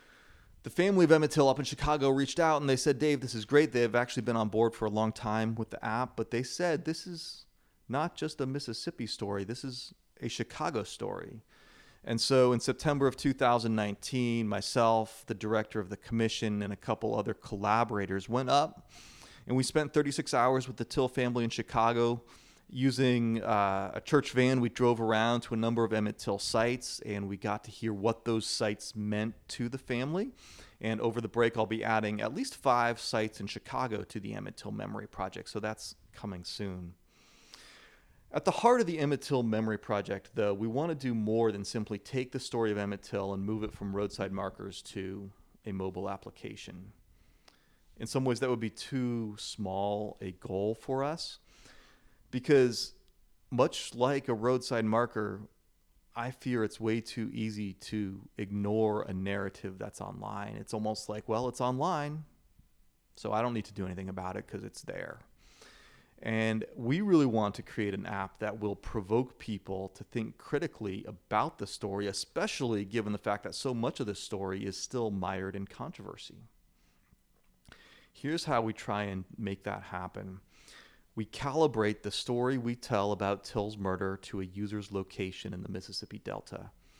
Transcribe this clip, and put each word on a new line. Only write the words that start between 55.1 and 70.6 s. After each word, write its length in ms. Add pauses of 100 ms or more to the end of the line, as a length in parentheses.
I 160
fear 320
it's 160
way 220
too 320
easy 400
to 480 (160)
ignore 680
a 100
narrative 640
that's 240
online. 540
It's 180
almost 340
like, 180
"Well, 220
it's 140
online, 600 (920)
so 160
I 80
don't 140
need 100
to 80
do 140
anything 240
about 260
it 100
'cause 160
it's 200
there." 380 (1000)
And 440 (100)
we 260
really 260
want 280
to 80
create 320
an 100
app 360
that 180
will 160
provoke 640
people 520
to 120
think 340
critically 680